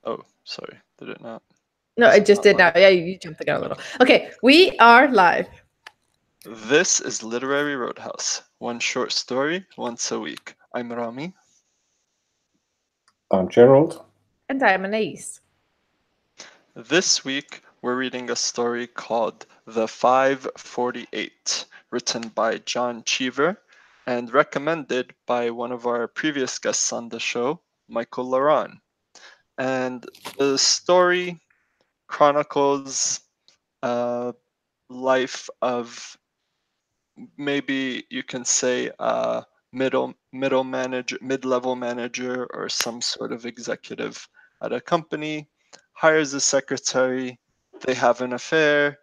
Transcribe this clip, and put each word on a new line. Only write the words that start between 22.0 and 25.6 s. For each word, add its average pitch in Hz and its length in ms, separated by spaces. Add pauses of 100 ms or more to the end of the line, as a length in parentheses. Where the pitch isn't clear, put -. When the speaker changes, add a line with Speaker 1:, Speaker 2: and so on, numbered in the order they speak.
Speaker 1:
by 110 240
John 120 460
Cheever 139 520 (500)
and 123 240
recommended 143 840 (120)
by 120 220
one 120 240